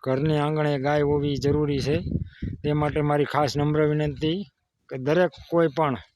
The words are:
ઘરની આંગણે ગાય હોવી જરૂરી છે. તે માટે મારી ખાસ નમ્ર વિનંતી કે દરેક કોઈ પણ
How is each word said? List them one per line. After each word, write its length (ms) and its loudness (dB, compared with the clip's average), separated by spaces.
ઘરની 380 0
આંગણે 300 0
ગાય 240 2
હોવી 340 0
જરૂરી 420 0
છે. 100 0
તે 80 -4
માટે 220 0
મારી 300 2
ખાસ 260 0
નમ્ર 220 0
વિનંતી 480 -2
કે 80 -10
દરેક 260 2
કોઈ 260 2
પણ 200 0